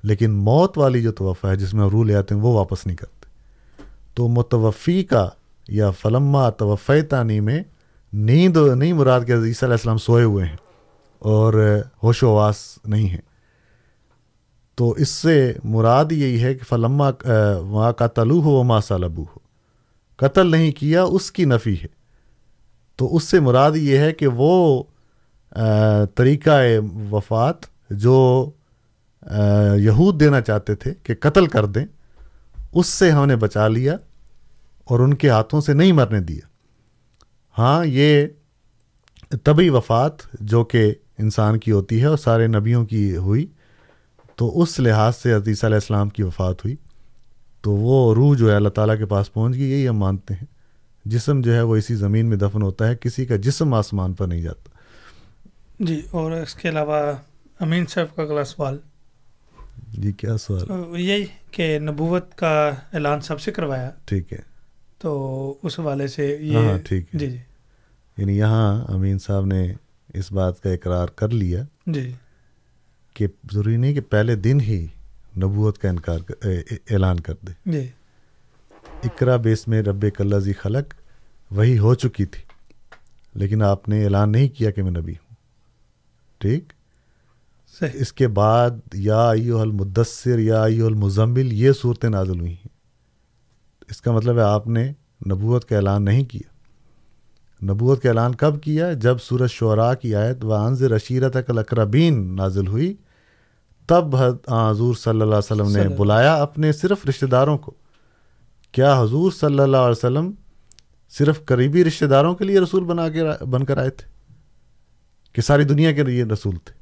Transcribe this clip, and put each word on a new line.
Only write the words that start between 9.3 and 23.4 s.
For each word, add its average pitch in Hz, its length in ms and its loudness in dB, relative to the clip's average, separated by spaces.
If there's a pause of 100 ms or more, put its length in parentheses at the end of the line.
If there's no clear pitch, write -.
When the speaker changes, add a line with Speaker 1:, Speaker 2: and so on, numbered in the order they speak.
Speaker 1:
عیسیٰ 117 360 0
علیہ 120 60 2
السلام 113 240 -2
سوئے 117 260 4
ہوئے 101 200 0
ہیں 78 120 -8 (600)
اور 107 640 2 (220)
ہوش 117 200 2
و 123 60 4
حواس 104 560 0
نہیں 107 240 0
ہیں۔ 87 120 -6 (1500)
تو 117 160 0
اس 143 180 0
سے 143 440 2 (120)
مراد 113 460 4
یہی 131 320 0
ہے 131 120 0
کہ 127 140 -12
فلما، 131 400 0
آ، 107 520 0
ما 107 320 0
قتلوہ 120 520 0
و 139 180 4
ما 117 180 4
صلبوہ، 85 580 -6 (800)
قتل 175 340 2
نہیں 160 220 2
کیا، 156 300 0
اس 185 300 -2
کی 180 120 0
نفی 117 380 2
ہے۔ - 60 -14 (1080)
تو 127 200 -2
اس 156 80 0
سے 180 160 2